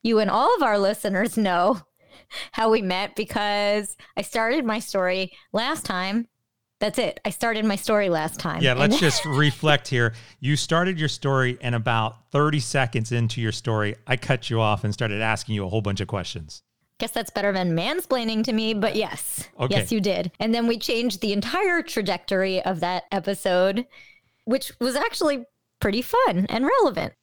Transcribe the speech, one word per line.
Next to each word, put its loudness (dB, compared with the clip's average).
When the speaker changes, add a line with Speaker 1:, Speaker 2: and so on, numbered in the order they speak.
Speaker 1:
You 4
and 2
all 4
of 0
our 4
listeners 0
know 2
how 0
we 4
met -4
because 0
I -4
started 0
my -2
story -2
last -2
time. -2
That's -2
it. -2
I -2
started -2
my 0
story 2
last -2
time. -2
Speaker 2:
Yeah, 6
Speaker 1:
And 2
Speaker 2:
let's 4
just 2
reflect 2
here. 0
You 2
started 0
your 0
story, 0
and -2
about 0
thirty 2
seconds 0
into 0
your 0
story, -2
I 0
cut -2
you 0
off 2
and -2
started -2
asking -2
you -2
a -4
whole 0
bunch -2
of -4
questions. -8
Speaker 1:
Guess -6
that's -4
better -2
than 0
mansplaining -2
to -2
me, 0
but 0
yes. -6
Speaker 2:
Okay. 0
Speaker 1:
Yes, 0
you 2
did. -2
And 2
then 0
we 0
changed -2
the 0
entire 0
trajectory -2
of -2
that -2
episode, 0
which -2
was 0
actually 0
pretty 0
fun 2
and -2
relevant. 2